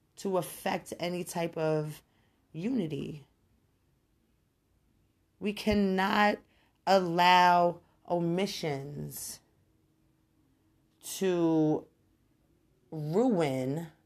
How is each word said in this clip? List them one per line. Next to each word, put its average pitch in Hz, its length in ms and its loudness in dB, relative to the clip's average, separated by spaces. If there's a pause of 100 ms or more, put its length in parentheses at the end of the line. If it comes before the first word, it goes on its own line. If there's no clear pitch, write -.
(180)
to 190 200 -4
affect - 640 -6
any 175 240 -4
type 170 340 -6
of 156 440 -2 (500)
unity. 156 760 -6 (2250)
We 202 140 -4
cannot 208 840 2 (500)
allow 175 920 6 (300)
omissions 151 1300 -4 (1800)
to 165 680 2 (1040)
ruin 160 960 0 (180)